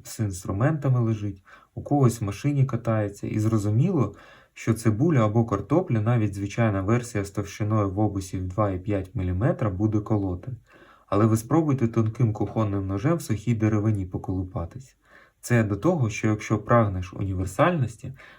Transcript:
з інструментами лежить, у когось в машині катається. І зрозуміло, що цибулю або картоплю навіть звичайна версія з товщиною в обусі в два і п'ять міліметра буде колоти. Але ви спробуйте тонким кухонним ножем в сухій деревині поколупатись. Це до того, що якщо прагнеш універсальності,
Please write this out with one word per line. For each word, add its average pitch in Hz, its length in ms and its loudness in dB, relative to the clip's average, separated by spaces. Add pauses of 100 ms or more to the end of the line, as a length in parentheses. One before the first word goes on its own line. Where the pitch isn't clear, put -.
з - 160 -10
інструментами 120 800 0
лежить, 104 440 -2 (320)
у - 80 -8
когось 135 380 2
в - 20 -4
машині 135 420 0
катається. 110 640 -2
І 113 120 -2
зрозуміло, 110 760 2 (380)
що - 200 0
цибулю 117 440 2
або 110 280 4
картоплю 113 560 0
навіть 107 320 0
звичайна 98 480 0
версія 107 440 0
з - 60 -12
товщиною 104 600 -2
в 92 80 -2
обусі 95 380 -2
в 92 100 -4
два 101 240 0
і 90 80 -4
п'ять 95 360 -4
міліметра 98 540 0
буде 104 300 0
колоти. 98 520 -2 (560)
Але 104 180 2
ви 110 120 4
спробуйте 143 500 2
тонким 110 460 0
кухонним 101 540 -2
ножем 104 300 0
в 165 40 -10
сухій 117 320 -2
деревині 107 520 0
поколупатись. 92 920 -6 (460)
Це 120 220 2
до 101 120 -2
того, 143 340 2
що - 180 -2
якщо 107 320 0
прагнеш 101 540 2
універсальності, 120 1000 -2 (260)